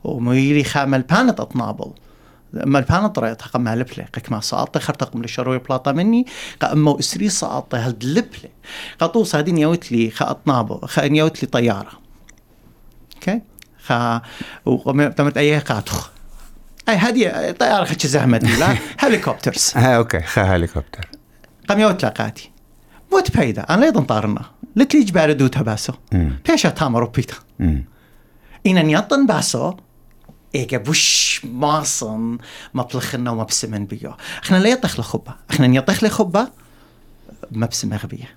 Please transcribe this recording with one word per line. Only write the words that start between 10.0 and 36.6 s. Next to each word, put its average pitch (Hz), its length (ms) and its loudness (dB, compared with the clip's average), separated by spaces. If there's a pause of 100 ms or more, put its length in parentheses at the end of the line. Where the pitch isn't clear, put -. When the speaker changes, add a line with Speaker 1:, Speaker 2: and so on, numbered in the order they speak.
Speaker 1:
خا - 200 -4
أطنابل. - 580 -2
خا 147 140 0
يوت 151 400 2
لي 127 60 -6
طيارة. 117 520 0 (1120)
أوكي. 214 260 -4 (420)
خا 117 400 0 (420)
وقم 135 440 2
تمت 143 280 0
أيه 147 220 4
قاتخ. - 520 -4 (800)
أي 220 80 2
هادي 220 560 0
طيارة 196 320 2
خش 151 220 -2
زحمة 127 320 4
دي، 117 180 2
لا. 147 200 4 (100)
Speaker 2:
<laughs> - 140 -12
Speaker 1:
هليكوبترز. - 760 0
Speaker 2:
ها، 123 200 6
أوكي. 113 240 2
خا 101 220 0
هليكوبتر. 85 680 0 (600)
Speaker 1:
قم 202 120 4
يوت 190 240 4
لقاتي. 110 460 -6 (600)
موت 370 240 2
بيدا. 117 260 2
أنا 202 220 2
ليضن 226 200 4
طارنا. 107 400 0 (320)
لتليج 262 340 4
باردو 151 360 4
تباسو. 113 460 -2 (200)
Speaker 2:
مم. 78 260 2 (100)
Speaker 1:
بيشا 311 200 4
تامرو 120 380 0
بيتا. - 280 -4 (240)
Speaker 2:
مم. 71 260 0 (840)
Speaker 1:
إن 180 200 4
نيطن 208 400 2
باسو. 147 480 0 (800)
إيجا 131 240 -2
بوش - 680 0
ماصن 120 960 -2 (360)
ما 127 80 -2
بلخنا 123 480 -4
وما 110 140 -4
بسمن 107 420 -6
بيو. 80 280 -12 (300)
إحنا 180 120 4
لا 196 120 4
يطخ 247 320 0
لخبة. - 340 -8 (160)
إحنا 131 160 4
نيطخ 139 380 2
لخبة 208 440 0 (1000)